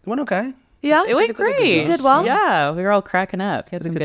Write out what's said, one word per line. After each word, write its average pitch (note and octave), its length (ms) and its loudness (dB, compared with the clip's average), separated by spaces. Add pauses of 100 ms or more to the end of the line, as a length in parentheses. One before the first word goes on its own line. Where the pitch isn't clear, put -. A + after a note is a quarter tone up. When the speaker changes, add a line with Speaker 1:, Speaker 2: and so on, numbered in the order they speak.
Speaker 1:
It - 60 -16
went B3+ 120 -4
okay. A#3+ 320 -4 (280)
Speaker 2:
Yeah? D4+ 260 2
Speaker 3:
It - 80 0
went A4 160 2
Speaker 1:
I - 20 -6
think - 60 -12
I F#4 40 -4
did B4 120 0
a - 20 -2
good - 0 -
Speaker 3:
great. A4 120 2
Speaker 1:
job. F3 100 4
Speaker 2:
You D3+ 60 -2 (120)
did C4+ 60 -6
well? C#4 220 4
Speaker 3:
Yeah. A#3+ 460 2
We E3+ 120 -4
were G3 80 0
all G3+ 100 2
cracking F#3+ 400 -4
up. F#3+ 280 -4
He F3+ 60 -10
had F3 80 -8
Speaker 1:
Did E3 40 -6
a - 20 -6
Speaker 3:
some E3 40 -6
Speaker 1:
good D#3+ 120 -4